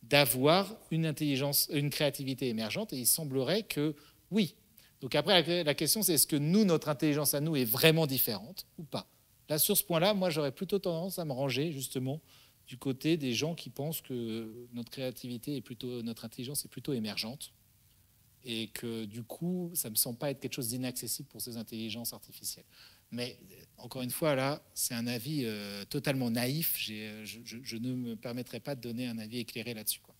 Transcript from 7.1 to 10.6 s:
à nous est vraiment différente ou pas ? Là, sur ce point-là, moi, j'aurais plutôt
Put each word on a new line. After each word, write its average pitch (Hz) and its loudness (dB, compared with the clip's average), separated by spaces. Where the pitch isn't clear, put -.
à 143 2
nous 156 2
est 131 4
vraiment 156 6
différente 123 -2
ou 175 -10
pas ? 117 -8
Là, 151 0
sur 185 4
ce - 2
point-là, 175 4
moi, 185 2
j'aurais 147 2
plutôt 196 -2